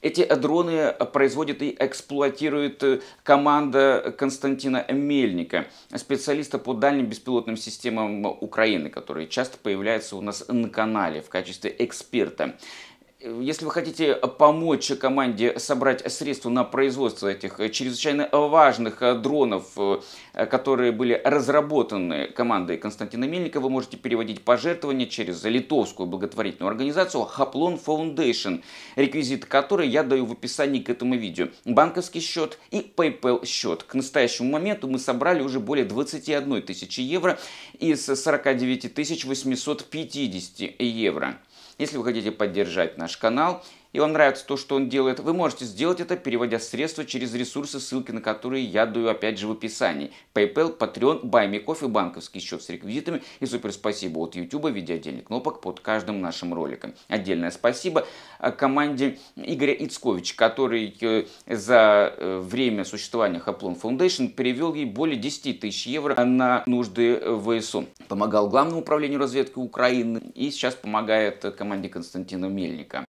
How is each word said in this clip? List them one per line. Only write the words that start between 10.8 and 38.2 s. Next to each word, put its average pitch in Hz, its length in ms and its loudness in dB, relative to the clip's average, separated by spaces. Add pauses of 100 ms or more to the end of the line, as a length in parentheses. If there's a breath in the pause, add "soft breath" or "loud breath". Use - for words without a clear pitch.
в - 60 -16
качестве 92 500 -6
эксперта. 117 800 -2 (640 loud breath)
Если 131 440 -6
вы 151 80 -4
хотите 160 420 2
помочь 151 840 4
команде 127 600 2
собрать 131 540 0
средства 139 380 -4
на 123 120 2
производство 127 640 0
этих 98 320 -4 (140)
чрезвычайно 143 580 -2
важных, 143 720 6
э, 123 140 6
дронов, 117 600 2
э, - 680 -2
которые 127 460 2
были 120 320 2
разработаны 123 1040 2
командой 92 500 0
Константина 110 460 -6
Мельника, 160 340 -4
вы 135 120 0
можете 131 260 -4
переводить 113 460 -2
пожертвования 135 680 0
через 87 340 -6
литовскую 113 640 0
благотворительную 95 640 -4
организацию 135 540 0
Хаплон 139 500 0
Foundation, 147 880 -2 (320 loud breath)
реквизит 135 520 0
которой 143 420 2
я 147 160 4
даю 131 200 2
в 110 60 -6
описании 135 480 -2
к - 100 -6
этому 123 280 0
видео. 90 320 -2 (160 loud breath)
Банковский 165 560 4
счёт 160 360 -4 (140 loud breath)
и - 260 -4
PayPal 127 480 2
счёт. - 380 -4
К - 120 -18
настоящему 131 580 0
моменту 170 340 -2
мы 131 140 -2
собрали 139 420 2
уже 131 160 -2
более 120 280 0
двадцати 135 460 -4
одной 139 300 0
тысячи - 380 -10
евро 165 360 0 (440 loud breath)
из 151 260 0
сорока 139 480 2